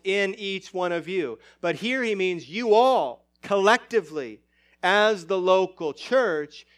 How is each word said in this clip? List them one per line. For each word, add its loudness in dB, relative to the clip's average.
in 0
each -8
one -2
of -6
you. -4
But -2
here -4
he -2
means -4
you 0
all, 2
collectively, 0
as 2
the -2
local 0
church, -2